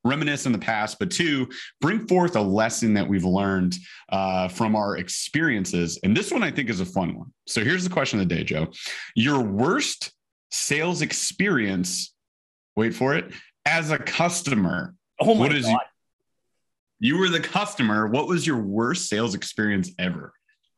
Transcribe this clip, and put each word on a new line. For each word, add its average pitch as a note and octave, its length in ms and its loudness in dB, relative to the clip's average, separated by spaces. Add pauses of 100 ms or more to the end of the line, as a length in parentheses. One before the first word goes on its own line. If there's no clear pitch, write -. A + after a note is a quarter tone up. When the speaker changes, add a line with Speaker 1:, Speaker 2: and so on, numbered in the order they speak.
Speaker 1:
reminisce C#3+ 420 0
in C3 60 2
the G#2 80 0
past, G#2+ 400 -2
but F#2+ 100 -2
two, C#3+ 380 0 (320)
bring G#3 280 0
forth F3+ 280 4
a G#2+ 60 4
lesson G#2+ 540 2
that G2+ 120 2
we've F#2+ 180 2
learned, F#2 520 2 (320)
uh, F#2 400 0
from A2 260 0
our G2+ 220 0
experiences. F2+ 1040 -2
And G2 120 4
this G3 140 0
one C4+ 140 0
I D3 80 0
think C3 180 -2
is F#2+ 120 -2
a F2+ 40 -4
fun F2+ 320 -4
one. - 140 -16 (160)
So A2 160 -2
here's F3+ 220 0
the F3+ 40 -4
question C3 300 0
of F#2+ 80 2
the E2+ 80 0
day, D#2 80 -2
Joe. D#2 240 -2 (480)
Your C3 260 4
worst B2 720 -2 (400)
sales D#3 500 -2
experience, G#2+ 1120 -2 (600)
wait A2+ 180 2
for C3+ 220 2
it, F3+ 160 -4 (340)
as D#3 260 0
a D3 60 2
customer. C3+ 960 0 (260)
Speaker 2:
Oh A3+ 140 6
my G#3+ 140 4
Speaker 1:
What D3 80 2
is B2+ 100 0
Speaker 2:
God. A#2 140 2 (1200)
Speaker 1:
you C3+ 180 2
were F#3 120 4
the E3 100 2
customer. A2 680 0
What B2+ 200 0
was E3 180 0
your C3 160 0
worst G#2+ 460 -2
sales G#2+ 280 -2
experience G2+ 640 -2
ever? E2+ 340 -6 (440)